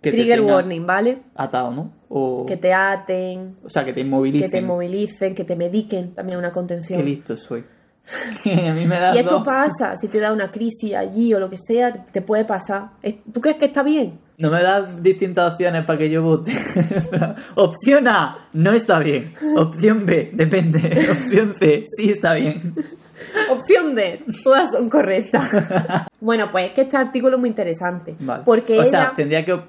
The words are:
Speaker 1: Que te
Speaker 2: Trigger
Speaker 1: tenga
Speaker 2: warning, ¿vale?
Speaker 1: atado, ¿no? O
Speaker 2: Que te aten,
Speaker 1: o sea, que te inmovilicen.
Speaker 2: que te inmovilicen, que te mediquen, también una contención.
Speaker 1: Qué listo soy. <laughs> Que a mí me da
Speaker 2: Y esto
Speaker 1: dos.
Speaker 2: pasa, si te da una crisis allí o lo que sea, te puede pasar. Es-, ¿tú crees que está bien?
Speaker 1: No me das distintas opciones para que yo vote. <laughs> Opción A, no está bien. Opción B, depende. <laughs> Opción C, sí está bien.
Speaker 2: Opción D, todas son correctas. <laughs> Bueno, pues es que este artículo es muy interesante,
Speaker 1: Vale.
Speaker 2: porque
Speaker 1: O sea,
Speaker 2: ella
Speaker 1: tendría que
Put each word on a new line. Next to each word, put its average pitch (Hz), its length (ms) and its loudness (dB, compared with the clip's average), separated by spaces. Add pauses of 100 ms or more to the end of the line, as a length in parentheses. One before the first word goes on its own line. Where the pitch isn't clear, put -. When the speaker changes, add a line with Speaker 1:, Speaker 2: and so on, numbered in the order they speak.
Speaker 1:
Que - 100 -2
te 233 60 0
Speaker 2:
Trigger 233 240 4
Speaker 1:
tenga 202 160 4
Speaker 2:
warning, 175 300 -2
¿vale? 220 360 0 (140)
Speaker 1:
atado, 127 340 -4
¿no? 135 220 -8 (160)
O 127 360 -2
Speaker 2:
Que 180 120 -6
te 180 180 0
aten, 185 880 -4
Speaker 1:
o - 60 -18
sea, 143 140 -2
que 131 80 -6
te 123 80 -6
inmovilicen. 135 500 0
Speaker 2:
que - 80 -4
te - 40 -2
inmovilicen, 185 720 -4
que 185 100 -8
te 180 100 -4
mediquen, 180 600 -4
también 185 260 -8
una 175 100 -4
contención. 175 480 -6
Speaker 1:
Qué 147 60 0
listo 139 320 -6
soy. - 280 -10 (380)
<laughs> - 400 -12
Que 180 260 2
a 160 60 0
mí 165 120 -2
me 175 120 0
da 180 160 2
Speaker 2:
Y 240 40 6
esto 262 200 2
Speaker 1:
dos. 220 60 -4
Speaker 2:
pasa, 269 520 -2
si 202 120 -8
te 214 120 -2
da 214 120 0
una 196 180 -2
crisis 220 440 -6
allí 202 400 0
o 196 60 2
lo 190 80 -4
que 190 100 -12
sea, 240 340 0 (140)
te - 160 -4
puede 214 220 0
pasar. 202 460 -6 (120)
Es-, 214 140 -6 (160)
¿tú 240 80 -4
crees 302 180 2
que 294 80 2
está 285 160 0
bien? 269 360 0 (200)
Speaker 1:
No 160 120 2
me 165 120 2
das 185 400 0
distintas 180 500 2
opciones 170 320 0
para 160 160 0
que 156 100 2
yo 160 120 2
vote. 160 300 2 (520)
<laughs> - 500 -4
Opción 240 540 4
A, 175 460 0
no 165 180 4
está 220 260 4
bien. 147 360 -2 (220)
Opción 202 500 2
B, 170 260 0
depende. 165 760 2
<laughs> - 20 2
Opción 208 480 2
C, 151 280 4
sí 208 240 0
está 180 240 2
bien. 170 400 -4 (760)
Speaker 2:
Opción 302 440 2
D, 196 300 -2 (180)
todas 269 300 4
son 233 180 0
correctas. 233 680 0
<laughs> 175 520 0 (140)
Bueno, 220 300 0
pues 185 160 0
es - 60 -10
que 269 80 2
este 269 140 0
artículo 262 380 2
es 247 60 0
muy 247 80 0
interesante, 180 720 -4
Speaker 1:
Vale. 131 240 -6
Speaker 2:
porque 226 340 4
Speaker 1:
O - 60 6
sea, 208 160 4
Speaker 2:
ella 262 160 2
Speaker 1:
tendría 156 280 0
que 175 240 0